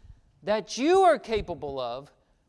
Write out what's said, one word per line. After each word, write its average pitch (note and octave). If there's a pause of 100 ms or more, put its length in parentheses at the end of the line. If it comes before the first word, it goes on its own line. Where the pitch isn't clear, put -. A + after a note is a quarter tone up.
(440)
that G#3+
you E4+
are E4
capable D3+
of, B2+ (380)